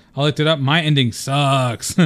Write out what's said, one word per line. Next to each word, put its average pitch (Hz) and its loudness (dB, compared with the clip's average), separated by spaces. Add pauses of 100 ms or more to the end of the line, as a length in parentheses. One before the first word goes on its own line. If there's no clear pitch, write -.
(140)
I 139 -4
looked 147 0
it 151 2
up. 160 2
My 147 0
ending 139 2
sucks. 135 -2